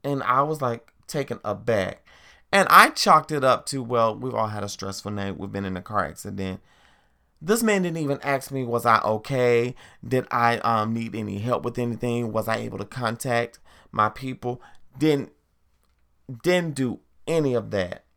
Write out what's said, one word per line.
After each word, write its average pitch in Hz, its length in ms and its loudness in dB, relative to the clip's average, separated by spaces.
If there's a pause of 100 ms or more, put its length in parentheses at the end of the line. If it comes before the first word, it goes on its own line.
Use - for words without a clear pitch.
And 139 200 -2
I 123 180 4
was, 147 200 0
like, 117 320 -4 (140)
taken 139 380 -6
aback. 104 600 -2 (460)
And 196 180 4
I 214 200 10
chalked 160 420 4
it 143 120 0
up 127 240 4
to, 135 140 -6
"Well, 117 340 2
we've 120 200 -6
all 110 120 0
had 104 160 -6
a 101 60 -6
stressful 98 420 -8
night. 98 260 -4
We've 101 140 -10
been 98 140 -6
in 92 120 -6
a 90 40 -8
car 98 240 -2
accident." 95 560 -8 (800)
This 220 220 0
man 202 180 2
didn't 165 160 -2
even 143 240 -2
ask 135 300 -4
me, 135 120 -4
"Was 117 220 -2
I 113 140 8
okay? 120 760 2 (300)
Did 127 260 0
I, 117 280 2
um, 110 340 0
need 113 200 -6
any 104 260 -6
help 117 240 -2
with - 140 -4
anything? 120 540 -2
Was 110 160 -2
I 113 100 0
able 110 200 -8
to 104 80 -6
contact 117 760 -4 (320)
my 107 160 2
people?" 123 540 -8 (360)
Didn't, 143 360 2 (1080)
didn't 170 340 2
do 127 260 -2 (260)
any 151 260 2
of 110 180 -2
that. 95 340 -4 (100)